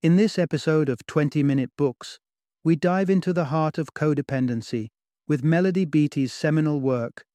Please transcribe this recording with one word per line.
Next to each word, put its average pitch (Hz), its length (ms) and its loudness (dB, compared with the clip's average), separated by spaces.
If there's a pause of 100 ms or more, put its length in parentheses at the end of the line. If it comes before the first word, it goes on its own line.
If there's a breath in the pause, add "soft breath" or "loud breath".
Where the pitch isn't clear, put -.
In 165 140 4
this 202 240 2
episode 156 480 0
of 123 180 -4
Twenty 147 380 0
Minute 135 340 0
Books, - 400 -4 (460)
we 160 140 2
dive 180 320 0
into 180 240 2
the 175 180 0
heart 156 260 0
of 160 160 -6
codependency 127 920 -2 (400)
with 151 160 0
Melody 180 400 2
Beattie's 147 480 0
seminal 156 480 0
work 123 540 -4